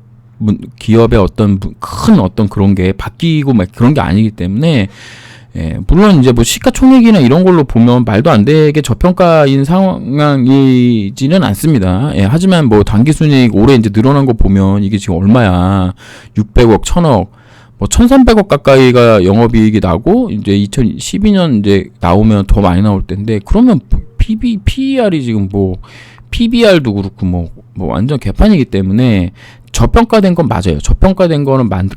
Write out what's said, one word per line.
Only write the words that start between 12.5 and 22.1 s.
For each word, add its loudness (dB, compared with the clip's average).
뭐 2
당기순이익 0
올해 4
이제 2
늘어난 0
거 0
보면 0
이게 -4
지금 -6
얼마야? 0
육백억, 2
천억, 0
뭐 -6
천삼백억 2
가까이가 2
영업이익이 2
나고, -2
이제 -4
이천십이 -4
년 0
이제 -2
나오면 0